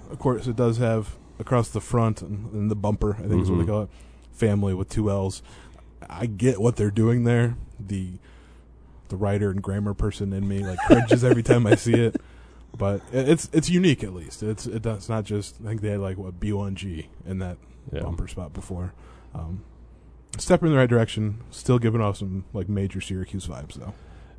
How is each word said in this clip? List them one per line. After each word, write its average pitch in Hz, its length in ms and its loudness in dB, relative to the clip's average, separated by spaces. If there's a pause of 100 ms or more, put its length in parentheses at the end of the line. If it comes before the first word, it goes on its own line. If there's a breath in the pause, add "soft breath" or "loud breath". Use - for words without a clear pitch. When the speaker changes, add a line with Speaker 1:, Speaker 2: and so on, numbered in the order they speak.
Speaker 1:
Of 123 100 -12
course, 120 280 0
it 113 80 -2
does 117 220 2
have 113 400 0 (200)
across 117 320 2
the 104 120 -4
front 113 400 2
and, 101 320 -8
and 107 180 0
the 104 40 0
bumper, 104 440 0
I 95 80 -8
think 101 160 4
is 90 80 0
what 87 60 2
they 85 60 2
Speaker 2:
Mm-hmm. 98 80 -2
Speaker 1:
call 104 120 0
it, 95 60 -8 (420 soft breath)
family 101 420 2
with 92 160 -4
two 107 220 0
L's. 95 300 -2 (680 loud breath)
I 160 180 -6
get 107 340 0
what 117 160 2
they're 104 140 2
doing 117 340 4
there. 120 320 4 (200)
The, 95 340 -6 (1000 soft breath)
the 95 80 -6
writer 101 340 0
and 95 100 -2
grammar 101 320 -2
person 101 380 -2
in 98 160 -2
me, 98 120 -2
like, 92 200 -4
cringes 120 460 6
every 117 180 4
time 120 240 4
I - 80 6
see 117 200 2
it. 117 260 2
Speaker 2:
<laughs> - 100 -20 (460 soft breath)
Speaker 1:
But 101 220 0 (140)
it, 131 160 2
it's, 165 240 2
it's 156 160 2
unique 175 340 4
at 95 100 -6
least. 85 300 -12
It's, 107 220 -4
it, 110 200 -6
it's 107 220 -4
not 110 160 -2
just, 104 400 -6
I 107 60 -8
think 110 100 -4
they 104 120 -2
had, 101 100 -2
like, 95 160 -4
what, 92 240 -10
B 104 100 -2
one 98 240 -4
G 85 320 -8 (180)
in 95 140 -6
that 90 160 -6 (340)
Speaker 2:
Yeah. 76 120 -6
Speaker 1:
bumper 87 260 -4
spot 87 240 -10
before. 90 400 -8 (420 soft breath)
Um, 82 300 -8 (720)
step 180 240 4
in 160 100 4
the 143 40 4
right 127 140 6
direction. 110 500 2 (120)
Still - 280 2
giving 113 220 2
off 101 160 0
some, 95 340 -6
like, 95 160 -6
major 98 320 -2
Syracuse 92 480 -6
vibes - 280 -12
though. - 180 -12 (460 soft breath)